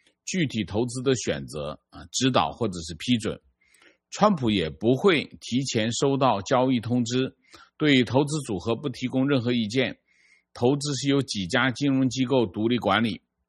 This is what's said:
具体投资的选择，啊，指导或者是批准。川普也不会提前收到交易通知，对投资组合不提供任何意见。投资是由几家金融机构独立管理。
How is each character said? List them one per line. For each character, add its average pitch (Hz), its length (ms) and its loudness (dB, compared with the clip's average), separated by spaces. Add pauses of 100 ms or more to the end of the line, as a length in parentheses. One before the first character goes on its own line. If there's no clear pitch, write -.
(240)
具 185 240 -2
体 110 160 -4
投 117 200 -2
资 123 160 -6
的 131 140 0
选 73 320 -4
择， 73 320 -10 (120)
啊， 76 200 -16
指 127 180 0
导 98 220 2
或 113 160 -4
者 92 140 -6
是 82 160 -12
批 123 200 0
准。 98 240 -6 (720)
川 208 240 2
普 127 160 0
也 90 180 2
不 110 280 2
会 160 280 2 (160)
提 127 220 -2
前 117 300 -2
收 139 240 0
到 123 260 2
交 131 300 2
易 120 80 2
通 120 240 0
知， 127 320 -4 (420)
对 143 240 6
投 123 220 2
资 147 160 -2
组 110 180 -4
合 113 160 -2
不 123 140 -6
提 127 180 -6
供 131 220 0
任 139 120 2
何 120 120 0
意 113 160 0
见。 120 280 -2 (560)
投 131 240 2
资 143 200 -4
是 135 120 -2
由 139 140 4
几 98 240 -6
家 127 240 2
金 143 180 -2
融 131 200 2
机 127 160 -2
构 123 200 2
独 104 220 -2
立 120 120 2
管 101 260 2
理。 107 180 -4 (260)